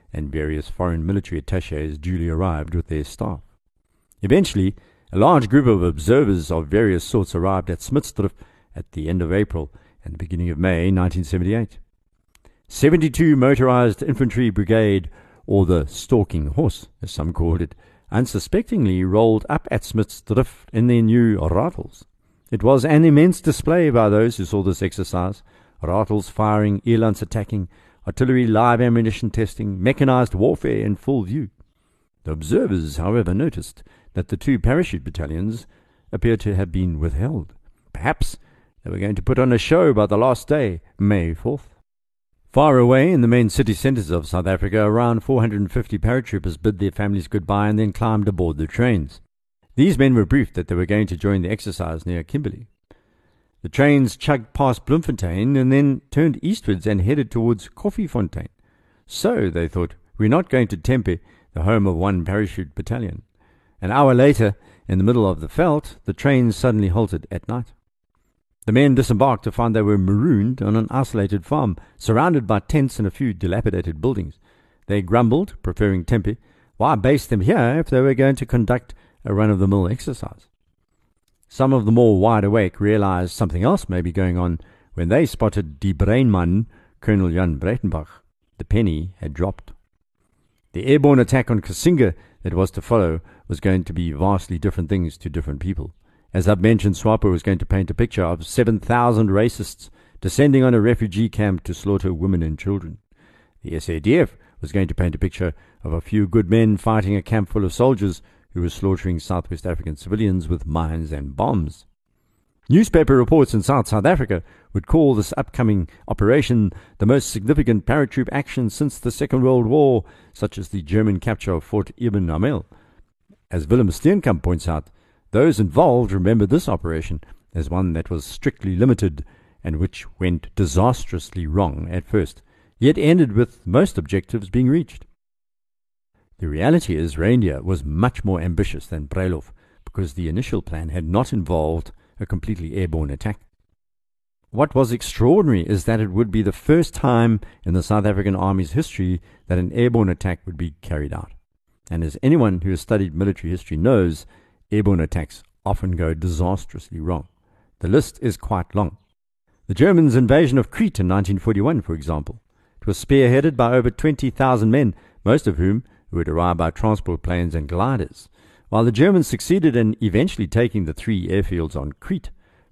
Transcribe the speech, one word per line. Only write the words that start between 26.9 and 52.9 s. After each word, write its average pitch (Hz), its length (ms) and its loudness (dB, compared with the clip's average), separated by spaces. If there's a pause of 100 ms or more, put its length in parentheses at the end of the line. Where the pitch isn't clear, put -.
attacking, 101 480 -6 (380)
artillery 127 400 2
live 117 340 4
ammunition 117 480 0
testing, 104 540 -6
mechanized 127 500 2
warfare 107 500 0
in 104 120 -2
full 135 260 -4
view. 101 300 -6 (720)
The 78 80 -8
observers, 78 640 -2
however, 92 380 -2
noticed - 480 -6 (300)
that 90 160 -6
the 92 80 -6
two 135 200 0
parachute 113 460 0
battalions 85 640 -8 (440)
appeared 113 280 0
to 104 160 -2
have 92 160 -2
been 90 260 -2
withheld. 82 560 -4 (400)
Perhaps - 440 -4 (460)
they - 60 -10
were 92 80 -8
going 101 160 -4
to - 80 -6
put - 160 0
on 127 160 4
a 113 60 4
show 160 340 4
by 104 140 4
the 104 100 0
last 123 300 0
day, 123 340 0 (160)
May 95 380 0
fourth. - 400 -8 (760)
Far 139 280 6
away 131 320 6
in 151 100 4
the 120 60 4
main 117 240 4
city 110 240 0
centres 117 340 -2
of 82 180 -2
South 90 200 -2
Africa, 95 340 0
around 113 380 2
four 127 220 0
hundred 104 180 -2
and 98 120 -2
fifty - 280 -4
paratroopers 98 600 -4
bid 98 200 -2
their 101 100 -2
families 101 380 -4
goodbye 101 400 -2
and 107 100 0
then 107 160 0
climbed 110 340 0
aboard 85 300 -2
the 78 80 -4
trains. 101 560 -2 (540)
These 143 240 4
men 135 140 6
were 110 120 4
briefed 127 300 0
that 85 120 -6
they 90 80 -2
were 90 100 0
going 104 220 0
to 90 80 -6
join 98 260 0
the 85 80 -4
exercise 85 560 -8
near 87 160 -4
Kimberley. 113 460 -8 (920)